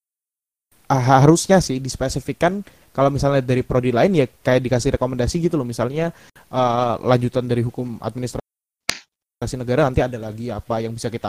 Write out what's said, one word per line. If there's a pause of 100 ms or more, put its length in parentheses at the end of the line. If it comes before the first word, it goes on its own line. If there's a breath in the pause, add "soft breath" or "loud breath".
(920)
ah, (180)
harusnya
sih
dispesifikkan (300 soft breath)
kalau
misalnya
dari
prodi
lain
ya
kayak
dikasih
rekomendasi
gitu
loh.
Misalnya, (220 soft breath)
eh, (120)
lanjutan
dari
hukum
administrasi
negara
nanti
ada
lagi
apa
yang
bisa
kita